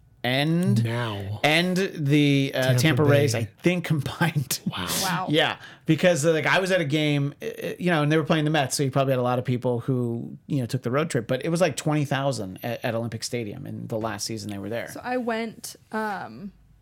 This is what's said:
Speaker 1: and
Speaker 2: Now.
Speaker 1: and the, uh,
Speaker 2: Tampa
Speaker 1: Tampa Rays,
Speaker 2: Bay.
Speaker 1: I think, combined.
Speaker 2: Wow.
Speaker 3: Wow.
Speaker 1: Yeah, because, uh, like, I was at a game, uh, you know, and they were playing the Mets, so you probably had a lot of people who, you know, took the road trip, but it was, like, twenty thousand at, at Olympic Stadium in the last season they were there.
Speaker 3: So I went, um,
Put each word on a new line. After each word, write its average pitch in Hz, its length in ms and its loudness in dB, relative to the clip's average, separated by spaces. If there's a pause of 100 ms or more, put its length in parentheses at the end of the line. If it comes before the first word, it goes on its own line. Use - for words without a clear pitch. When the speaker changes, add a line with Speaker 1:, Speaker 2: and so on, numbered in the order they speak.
(240)
Speaker 1:
and 135 600 2
Speaker 2:
Now. 104 600 -4
Speaker 1:
and 170 320 2
the, 143 800 2
uh, 131 80 0
Speaker 2:
Tampa 127 180 2
Speaker 1:
Tampa 147 240 4
Rays, 143 300 4
Speaker 2:
Bay. 120 60 -2
Speaker 1:
I 113 40 -2 (200)
think, 175 220 2
combined. 156 840 -2
Speaker 2:
Wow. - 180 -6 (160)
Speaker 3:
Wow. 185 280 -2
Speaker 1:
Yeah, 151 280 2 (300)
because, 160 400 4
uh, 165 40 6
like, 156 140 2
I 147 140 4
was 190 120 0
at 185 80 4
a 170 60 0
game, 143 560 0
uh, - 280 -6 (100)
you 175 100 0
know, 156 140 2
and 147 80 2
they 160 60 4
were 156 60 2
playing 156 220 2
the 151 60 2
Mets, 143 260 0
so 147 60 0
you 131 80 0
probably 135 220 2
had 127 60 0
a 123 40 2
lot 123 160 2
of 120 60 -2
people 123 340 0
who, 120 640 -4
you 147 140 -2
know, 117 80 -2
took 123 160 -4
the 117 80 -4
road 151 180 0
trip, 113 180 -2
but 127 160 -2
it 165 60 -4
was, 165 100 0
like, 170 160 2
twenty 151 300 0
thousand 127 560 -4
at, 120 240 -6
at 117 80 -2
Olympic 113 300 -4
Stadium 104 420 -6
in 110 220 -10
the 117 100 -4
last 107 280 -4
season 104 260 -8
they 101 80 -8
were 98 100 -8
there. 110 200 -6
Speaker 3:
So - 140 -14
I 254 140 -4
went, 226 580 -6 (160)
um, 185 600 -8 (300)